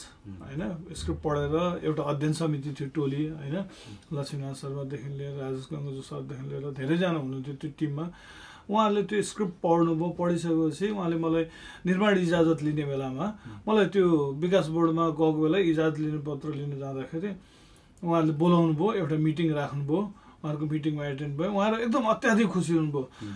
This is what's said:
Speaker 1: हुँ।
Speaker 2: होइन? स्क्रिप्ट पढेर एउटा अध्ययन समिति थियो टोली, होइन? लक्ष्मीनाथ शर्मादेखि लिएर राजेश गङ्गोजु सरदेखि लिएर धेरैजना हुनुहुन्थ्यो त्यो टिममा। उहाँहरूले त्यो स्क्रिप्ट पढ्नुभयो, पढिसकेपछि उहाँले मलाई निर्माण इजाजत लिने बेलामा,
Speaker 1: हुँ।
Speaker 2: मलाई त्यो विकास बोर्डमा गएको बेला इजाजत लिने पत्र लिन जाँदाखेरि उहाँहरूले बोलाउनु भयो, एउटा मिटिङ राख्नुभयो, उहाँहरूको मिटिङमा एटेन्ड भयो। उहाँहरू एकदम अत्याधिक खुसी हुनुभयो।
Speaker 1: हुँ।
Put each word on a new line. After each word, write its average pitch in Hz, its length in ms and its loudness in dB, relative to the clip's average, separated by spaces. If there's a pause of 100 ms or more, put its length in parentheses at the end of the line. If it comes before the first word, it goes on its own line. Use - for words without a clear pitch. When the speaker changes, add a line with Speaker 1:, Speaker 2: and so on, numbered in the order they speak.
(280)
Speaker 1:
हुँ। 95 100 -14
Speaker 2:
होइन? 165 580 -10
स्क्रिप्ट - 260 -6
पढेर 156 640 0
एउटा 156 200 0
अध्ययन 147 300 0
समिति 151 380 -2
थियो 135 240 -6
टोली, 143 300 -2
होइन? 156 400 -6 (480)
लक्ष्मीनाथ 139 400 -6
शर्मादेखि 139 560 -8
लिएर 139 320 -8
राजेश 131 320 -6
गङ्गोजु 143 280 -8
सरदेखि 139 480 -10
लिएर 143 220 -8
धेरैजना 160 480 0
हुनुहुन्थ्यो 135 340 -6
त्यो 143 260 -10
टिममा। 151 300 -2 (600)
उहाँहरूले 208 340 2
त्यो 202 180 -2
स्क्रिप्ट 196 320 -2
पढ्नुभयो, 165 560 4
पढिसकेपछि 170 800 0
उहाँले 175 260 -2
मलाई 165 280 2 (420)
निर्माण 190 320 4
इजाजत 165 460 4
लिने 151 220 0
बेलामा, 135 400 -4
Speaker 1:
हुँ। 160 480 -4
Speaker 2:
मलाई 208 120 6
त्यो 170 460 4
विकास 165 360 2
बोर्डमा 165 420 2
गएको 160 240 4
बेला 156 240 2
इजाजत 160 420 2
लिने 151 180 -2
पत्र 147 320 -6
लिन 143 300 -6
जाँदाखेरि 139 560 -6 (680)
उहाँहरूले 165 300 4
बोलाउनु 165 400 6
भयो, 190 200 2
एउटा 160 220 0
मिटिङ 156 360 2
राख्नुभयो, 143 460 0
उहाँहरूको 156 680 -4
मिटिङमा 147 400 -2
एटेन्ड 143 320 -6
भयो। 185 140 0
उहाँहरू 208 260 2
एकदम 240 240 0
अत्याधिक 220 460 4
खुसी 170 260 0
हुनुभयो। 147 360 0 (120)
Speaker 1:
हुँ। 104 140 -10